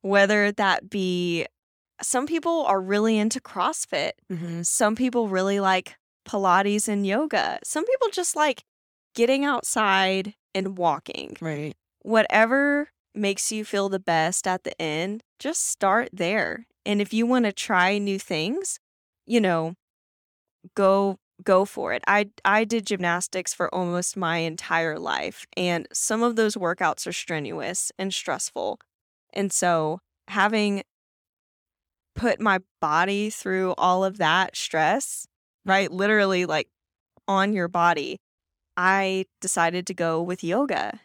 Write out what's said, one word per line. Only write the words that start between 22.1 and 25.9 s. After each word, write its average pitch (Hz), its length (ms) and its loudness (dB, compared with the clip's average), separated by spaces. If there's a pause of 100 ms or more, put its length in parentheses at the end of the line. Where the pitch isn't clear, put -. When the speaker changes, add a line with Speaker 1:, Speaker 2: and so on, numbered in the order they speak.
Speaker 1:
I 208 200 4
did 220 220 -2
gymnastics 180 680 -2
for - 200 -4
almost 175 420 -2
my 170 220 -2
entire 165 600 -2
life, 78 480 -6 (100)
and 175 360 -2